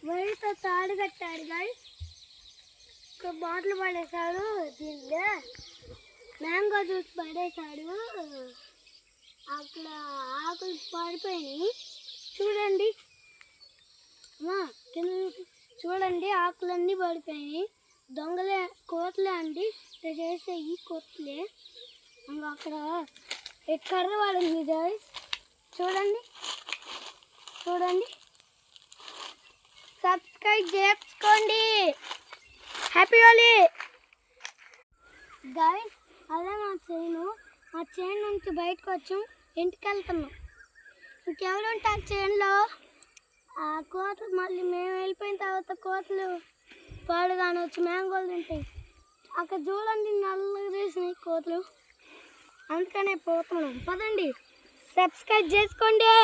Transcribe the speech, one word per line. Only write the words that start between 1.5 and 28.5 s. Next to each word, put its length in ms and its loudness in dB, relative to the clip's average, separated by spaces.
గాయ్స్. 320 -8
ఇక్కడ 200 -10
బాటిల్ 380 -2
పడేశాడు, 640 -4
దీనిలో 500 -6
మ్యాంగో 360 2
జ్యూస్ 300 -4
పడేశాడు. 680 -8
అక్కడ 280 -12
ఆకులు 300 -6
పడిపోయినాయి 760 -4
చూడండి. 540 0
అమ్మా, 200 -2
కింద 380 -4
చూడండి, 460 -2
ఆకులన్నీ 580 -2
పడిపోయినాయి. 600 -6
దొంగలే, 440 -2
కోతలే 380 -2
అండి 240 -4
ఇట్లా 280 -8
చేసే 340 -4
ఈ 40 -4
కోతలే. 500 -10
ఇంకా 240 -8
అక్కడ 200 -10
ఈ 60 0
కర్ర 220 0
పడింది 480 0
గాయ్స్, 360 -2
చూడండి, 440 0
చూడండి. 440 0